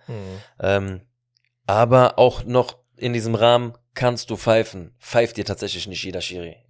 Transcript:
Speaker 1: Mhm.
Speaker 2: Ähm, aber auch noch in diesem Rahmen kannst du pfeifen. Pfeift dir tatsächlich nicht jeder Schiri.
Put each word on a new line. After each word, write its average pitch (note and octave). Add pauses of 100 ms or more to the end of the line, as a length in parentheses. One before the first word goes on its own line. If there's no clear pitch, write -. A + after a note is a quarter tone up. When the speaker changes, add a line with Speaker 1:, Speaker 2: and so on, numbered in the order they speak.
Speaker 1:
Mhm. A#2+ (460)
Speaker 2:
Ähm, F#2+ (680)
aber A#2+
auch B2
noch A#2+ (200)
in A#2+
diesem A2+
Rahmen A#2+ (220)
kannst B2
du A2
pfeifen. G#2+
Pfeift A#2
dir G#2
tatsächlich F#2+
nicht F2+
jeder F#2
Schiri. E2+ (140)